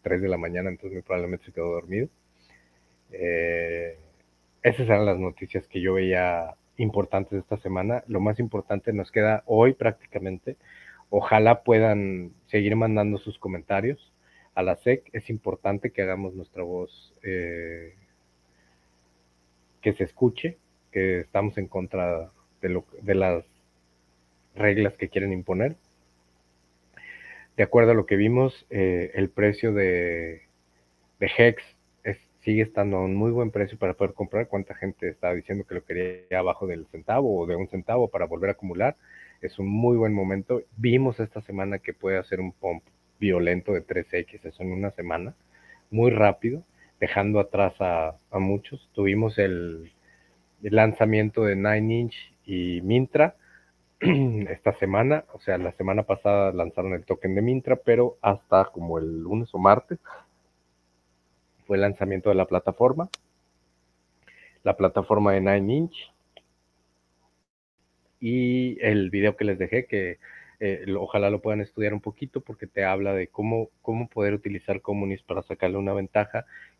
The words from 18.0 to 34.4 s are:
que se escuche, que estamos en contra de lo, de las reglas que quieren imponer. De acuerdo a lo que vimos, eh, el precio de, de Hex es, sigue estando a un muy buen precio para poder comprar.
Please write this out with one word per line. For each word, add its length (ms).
que 120
se 100
escuche, 540
que 280
estamos 400
en 80
contra 640
de 80
lo, 160
de 100
las 320
reglas 420
que 120
quieren 220
imponer. 440
De 80
acuerdo 280
a 20
lo 120
que 120
vimos, 520
eh, 440
el 160
precio 440
de, 680
de 180
Hex 260
es, 140
sigue 220
estando 340
a 40
un 140
muy 160
buen 200
precio 260
para 160
poder 200
comprar. 340